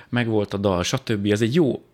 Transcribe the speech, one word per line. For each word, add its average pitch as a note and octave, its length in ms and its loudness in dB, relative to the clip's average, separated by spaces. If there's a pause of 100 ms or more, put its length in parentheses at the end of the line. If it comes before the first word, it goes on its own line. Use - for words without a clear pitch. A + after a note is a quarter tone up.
megvolt A2+ 460 -2
a - 20 -6
dal, G2 260 2
stb. G#2 480 -2
Ez G#2 100 2
egy A2+ 140 0
jó D3+ 280 0 (120)